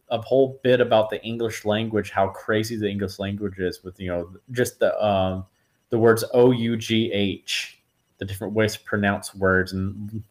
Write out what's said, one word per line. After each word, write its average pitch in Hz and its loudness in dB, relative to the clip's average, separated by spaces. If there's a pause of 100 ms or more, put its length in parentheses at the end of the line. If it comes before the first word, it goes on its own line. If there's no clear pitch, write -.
a 117 -2
whole 131 2
bit 123 4
about 113 4
the 104 -8
English 113 -6
language, 107 0
how 98 0
crazy 110 -2
the 107 -2
English 98 -4
language 98 -6
is 90 -4
with, 92 -16
you 95 -8
know, 87 -6 (200)
just 123 -2
the, 98 2
um, 95 0 (460)
the 117 0
words 113 6 (100)
O 123 8
U 117 0
G 110 0
H, - -4 (380)
the 98 -10
different 98 -8
ways 107 2
to - -14
pronounce 101 -2
words 92 2
and 101 -6